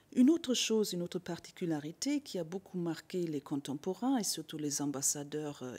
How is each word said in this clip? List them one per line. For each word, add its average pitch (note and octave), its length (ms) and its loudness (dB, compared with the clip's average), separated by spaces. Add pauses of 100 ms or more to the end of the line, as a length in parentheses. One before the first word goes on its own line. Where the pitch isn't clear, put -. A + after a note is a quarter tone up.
(140)
Une B3+ 160 8
autre E4 240 4
chose, A3 400 2
une F3 80 -2
autre F3 180 -4
particularité E3+ 1040 -2
qui - 180 -6
a E3 60 -2
beaucoup F#3 320 -8
marqué E3+ 500 -2
les D3 140 -2
contemporains F#3 760 -2
et G#3 60 2
surtout D#3+ 340 -4
les D3 240 -2
ambassadeurs, C#3+ 800 -2
euh, B2+ 180 -6